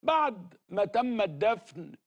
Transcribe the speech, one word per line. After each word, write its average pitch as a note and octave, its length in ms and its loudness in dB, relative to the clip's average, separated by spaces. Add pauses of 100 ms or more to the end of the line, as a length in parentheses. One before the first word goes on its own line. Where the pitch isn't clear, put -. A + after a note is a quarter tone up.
بعد C#4 520 0 (140)
ما G3+ 160 0
تم A#3+ 360 0
الدفن E3+ 720 -2 (140)